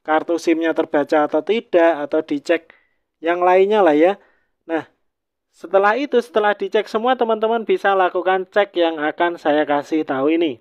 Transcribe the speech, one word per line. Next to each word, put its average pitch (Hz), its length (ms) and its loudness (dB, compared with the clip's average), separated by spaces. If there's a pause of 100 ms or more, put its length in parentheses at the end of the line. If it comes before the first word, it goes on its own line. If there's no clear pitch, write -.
kartu 160 400 -2
sim-nya 165 320 0
terbaca 151 560 0
atau 156 160 -2
tidak, 165 640 0
atau 156 160 -2
dicek 156 480 -4 (480)
yang 175 240 -2
lainnya 190 400 4
lah 151 80 4
ya. 170 240 4 (480)
Nah, 160 240 -6 (640)
setelah 196 400 0
itu, 262 320 -2
setelah 208 320 0
dicek 202 320 -2
semua, 233 240 -2
teman-teman 220 560 -2
bisa 196 240 0
lakukan 185 560 -2
cek 202 240 -2
yang 165 240 0
akan 165 400 -2
saya 151 240 0
kasih 147 400 -2
tahu 147 320 -2
ini. 160 280 -2